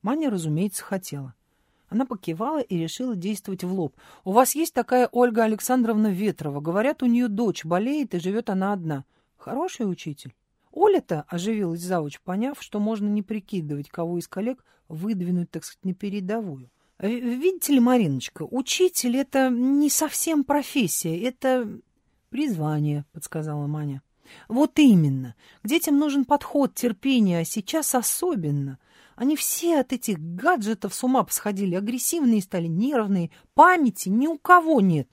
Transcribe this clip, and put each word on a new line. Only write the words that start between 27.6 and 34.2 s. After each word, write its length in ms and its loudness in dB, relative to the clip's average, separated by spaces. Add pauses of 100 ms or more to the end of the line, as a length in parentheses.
особенно. 840 -2 (380)
Они 180 0
все 460 0
от 120 -2
этих 280 -4
гаджетов 760 -2
с 80 -8
ума 220 2
посходили, 500 -4
агрессивные 680 0
стали, 280 -4
нервные, 600 0 (240)
памяти 540 6
ни 200 0